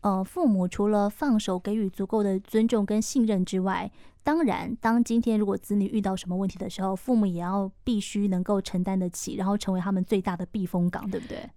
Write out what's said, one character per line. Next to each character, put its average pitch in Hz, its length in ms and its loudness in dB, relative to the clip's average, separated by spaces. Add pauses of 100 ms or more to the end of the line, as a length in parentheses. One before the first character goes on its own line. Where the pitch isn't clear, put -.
呃， 190 220 0
父 330 240 0
母 185 200 4
除 202 200 0
了 208 200 2
放 226 320 2
手 185 200 -2
给 208 160 -4
予 214 120 0
足 190 200 -4
够 214 160 0
的 190 160 0
尊 220 280 2
重 220 160 2
跟 208 160 0
信 226 260 2
任 196 200 2
之 185 140 -2
外， 190 320 -2 (320)
当 320 200 2
然， - 360 -2
当 233 240 4
今 233 160 2
天 226 200 2
如 214 80 2
果 196 100 0
子 - 180 -4
女 196 120 2
遇 220 120 0
到 196 160 0
什 185 140 -8
么 180 80 -2
问 196 100 0
题 185 100 -4
的 190 120 -6
时 185 140 -6
候， 190 120 -2
父 247 200 0
母 214 100 4
也 170 160 -2
要 190 280 -2 (140)
必 226 160 0
须 202 280 -2
能 180 160 2
够 196 180 2
承 180 220 -2
担 190 140 0
得 180 120 0
起， - 260 -8
然 185 120 -2
后 202 100 2
成 196 160 -2
为 185 80 0
他 190 100 -2
们 190 140 0
最 196 160 2
大 180 160 -2
的 180 80 -6
避 202 180 -4
风 175 260 0
港， 175 200 -6
对 185 100 -4
不 - 80 -12
对？ - 300 -10